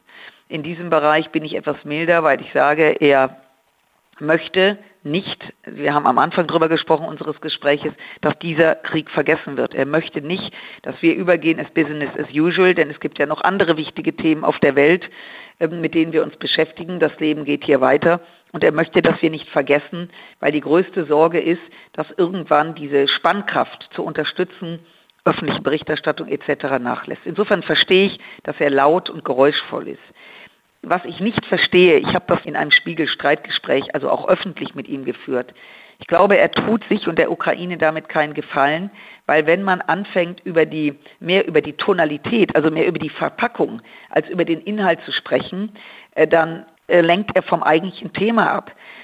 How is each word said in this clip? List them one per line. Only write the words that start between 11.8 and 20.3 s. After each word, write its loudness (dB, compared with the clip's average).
as -6
usual, 2
denn 0
es -18
gibt -6
ja 0
noch -4
andere 2
wichtige -6
Themen 0
auf 0
der 2
Welt, 4
ähm, -2
mit -2
denen 2
wir 2
uns -6
beschäftigen. -4
Das 0
Leben -2
geht -2
hier 2
weiter. 4
Und -2
er 4
möchte, 0
dass 2
wir 2
nicht -8
vergessen, -2